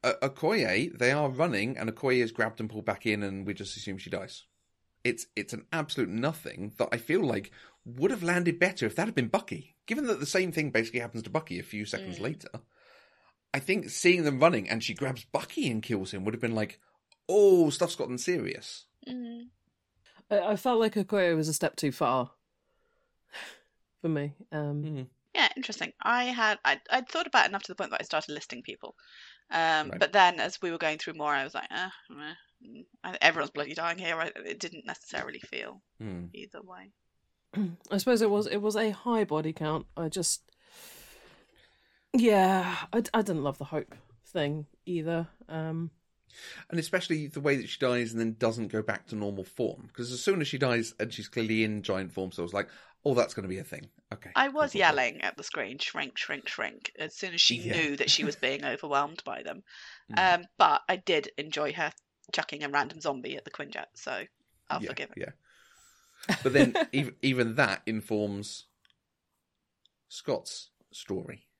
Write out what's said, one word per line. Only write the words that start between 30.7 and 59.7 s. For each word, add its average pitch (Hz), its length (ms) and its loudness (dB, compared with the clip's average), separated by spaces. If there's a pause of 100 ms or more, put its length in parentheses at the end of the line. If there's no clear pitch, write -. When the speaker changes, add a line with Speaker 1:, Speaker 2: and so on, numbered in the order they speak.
Speaker 2:
were 165 80 -4
going 156 200 0
through 170 160 -8
more, 147 200 -2
I 139 100 0
was - 100 -10
like, - 160 -6
"Uh, 185 180 -6 (220)
meh, 151 240 -14 (300)
mm, 120 200 -18 (180)
I, 180 180 -8
everyone's - 300 4
bloody 147 240 -6
dying 170 240 -4
here." 165 200 -4
I, 165 120 -2 (160)
it - 140 -8
didn't - 260 -12
necessarily - 540 -10
feel 62 420 -12 (180)
Speaker 1:
Mm. 90 340 -10
Speaker 2:
either - 280 -16
way. 185 300 -20 (600)
Speaker 3:
<clears throat> 180 360 -4
I 202 80 -2
suppose 233 240 4
it 214 80 4
was, 208 160 2
it 208 120 -2
was 214 180 0
a 214 140 2
high 220 340 0
body 156 300 -2
count. 156 320 -2 (100)
I 165 140 -4
just, - 320 -2 (1700)
yeah, 190 640 6 (160)
I, 233 100 2 (120)
I 226 80 4
didn't 175 220 0
love 139 140 -2
the 156 60 -8
Hope - 300 -6 (320)
thing 147 400 -2 (180)
either. 165 440 -2 (200)
Um, 160 420 -4 (800)
Speaker 1:
And 170 80 -2
especially 160 480 -2
the 147 140 -8
way 139 160 4
that 123 140 -4
she - 80 -8
dies 123 340 2
and 113 80 -2
then 113 180 0
doesn't 113 300 0
go 110 140 -2
back 104 260 -4
to 110 80 -6
normal 101 280 -4
form. - 500 -4
'Cause 120 180 -8
as 123 100 -8
soon 196 200 2
as - 60 -2
she 135 100 -4
dies 120 420 2
and 113 120 -4
she's - 160 -10
clearly 110 360 2
in 107 180 -2
giant 95 300 -2
form, 92 200 -4
so 87 100 -6
I - 20 0
was 85 100 -8
like, 101 140 0 (360)
"Oh, 143 100 4
that's 117 200 4
gonna 95 140 -6
be 92 100 -4
a 92 60 -10
thing." - 260 -14 (240)
Okay, - 200 -18
Speaker 2:
I 269 120 4
Speaker 1:
cool, 277 80 -6
Speaker 2:
was 294 180 0
Speaker 1:
cool, - 0 -
cool. 202 60 -4
Speaker 2:
yelling 143 440 4
at - 140 -2
the 139 60 -14
screen, 123 360 -8
"Shrink, - 380 -6
shrink, - 320 -6
shrink," - 500 -6
as 156 160 -8
soon 185 200 -8
as 165 80 0
she - 140 6
Speaker 1:
Yeah. 113 200 -4
Speaker 2:
knew 147 200 2
that 135 140 2
she - 140 4
was - 120 -2
Speaker 1:
<laughs> - 120 -2
Speaker 2:
being 143 160 -4
overwhelmed 143 600 -2
by - 180 -8
them. - 200 -10 (480)